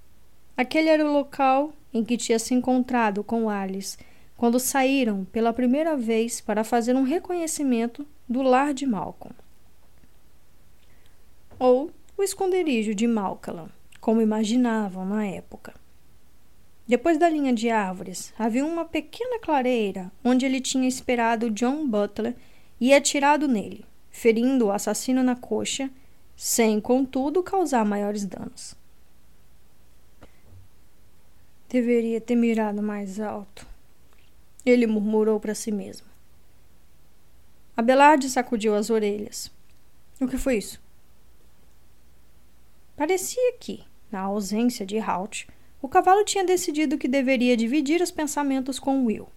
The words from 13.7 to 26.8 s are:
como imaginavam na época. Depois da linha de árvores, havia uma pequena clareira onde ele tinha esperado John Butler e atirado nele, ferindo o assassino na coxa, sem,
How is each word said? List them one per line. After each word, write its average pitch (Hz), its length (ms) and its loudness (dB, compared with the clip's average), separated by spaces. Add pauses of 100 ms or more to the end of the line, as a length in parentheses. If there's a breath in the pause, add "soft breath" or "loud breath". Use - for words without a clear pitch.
como 226 200 2
imaginavam 220 840 0
na 208 200 -2
época. - 500 -10 (1120)
Depois 247 300 2
da 339 100 4
linha 285 240 2
de 233 180 0
árvores, 185 640 -4
havia 233 300 0
uma 330 180 -4
pequena 440 540 -6
clareira 233 720 -2 (140)
onde 254 200 2
ele 262 160 0
tinha 262 280 -2
esperado 233 600 -2
John 254 380 -2
Butler 214 480 -2 (460 soft breath)
e 254 120 4
atirado 285 540 4
nele, 202 380 -4 (260)
ferindo 233 560 2
o 196 60 2
assassino 226 500 0
na 247 140 2
coxa, 226 520 -6 (480 soft breath)
sem, 220 440 0